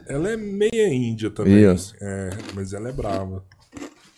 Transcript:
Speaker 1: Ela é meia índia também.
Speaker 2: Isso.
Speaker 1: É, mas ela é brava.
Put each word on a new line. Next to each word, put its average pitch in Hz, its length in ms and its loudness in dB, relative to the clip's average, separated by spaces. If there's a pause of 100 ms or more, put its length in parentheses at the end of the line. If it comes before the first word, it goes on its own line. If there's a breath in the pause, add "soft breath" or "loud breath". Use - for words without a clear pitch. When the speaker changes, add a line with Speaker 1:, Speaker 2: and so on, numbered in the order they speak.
Speaker 1:
Ela 156 220 -4
é 226 60 -4
meia 208 560 0
índia 113 380 -2
também. 101 440 6
Speaker 2:
Isso. 90 260 -6
Speaker 1:
É, 98 300 -8 (240)
mas 98 180 -8
ela 107 160 -10
é 131 40 -10
brava. 95 520 -6 (720)